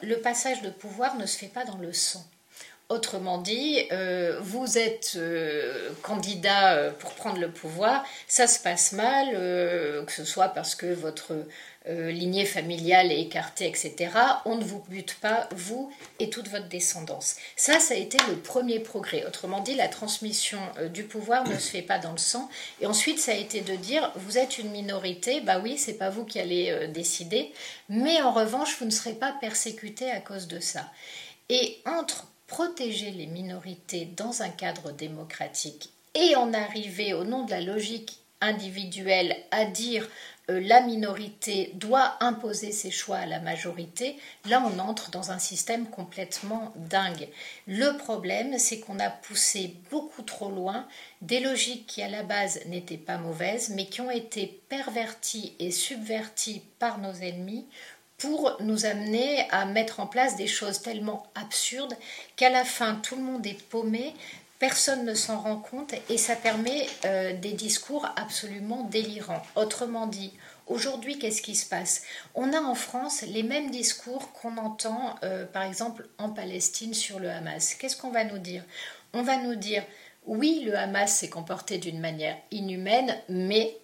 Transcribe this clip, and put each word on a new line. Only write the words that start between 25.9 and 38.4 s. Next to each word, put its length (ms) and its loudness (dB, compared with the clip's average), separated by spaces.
pas 100 0
vous 160 -4
qui 160 -6
allez, 300 2
euh, 160 0
décider, 680 -2
mais 320 4
en 100 6
revanche, 460 2
vous 80 -4
ne 40 0
serez 220 0
pas 300 -2
persécuté 680 -4
à 100 -2
cause 280 -10
de 100 -8
ça. 320 -4
Et 340 2
entre 440 -2
protéger 640 -2
les 160 -8
minorités 800 -8
dans 240 -4
un 80 -2
cadre 420 -6
démocratique 1000 -8
et 200 8
en 200 4
arriver 580 -2
au 120 0
nom 200 -2
de 60 -6
la 100 0
logique 600 -4